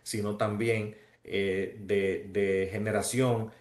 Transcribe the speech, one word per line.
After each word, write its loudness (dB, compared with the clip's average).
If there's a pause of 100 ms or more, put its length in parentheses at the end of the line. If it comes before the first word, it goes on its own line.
sino -2
también, 0 (280)
eh, -2
de, 0
de 2
generación 0 (100)